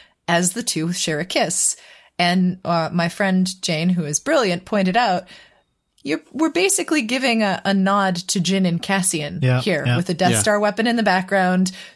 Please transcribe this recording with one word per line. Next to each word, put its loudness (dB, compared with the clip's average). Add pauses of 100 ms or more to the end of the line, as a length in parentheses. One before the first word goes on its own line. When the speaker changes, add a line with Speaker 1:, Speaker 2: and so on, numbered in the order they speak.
(280)
Speaker 1:
as 2
the -6
two -2
share -4
a -6
kiss. -2 (420)
And, 2
uh, 0
my 0
friend 0 (140)
Jane, 0
who 0
is -4
brilliant, 0
pointed 0
out, 2 (800)
you're, -4 (100)
we're 0
basically 0
giving 0
a, 0
a 0
nod 2
to -4
Jyn 0
and 0
Cassian -2
Speaker 2:
Yeah, 2
Speaker 1:
here -2
Speaker 2:
yeah. 2
Speaker 1:
with 0
the -4
Death 2
Speaker 3:
Yeah. 2
Speaker 1:
Star 2
weapon 0
in 0
the 0
background, 2 (240)